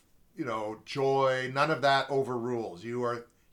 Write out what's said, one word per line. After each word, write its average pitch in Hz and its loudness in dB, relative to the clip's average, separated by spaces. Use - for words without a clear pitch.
you 165 -8
know, 110 -4
joy. 135 2
None 143 2
of 120 0
that 135 4
overrules. 120 -2
You 120 -6
are, 120 -4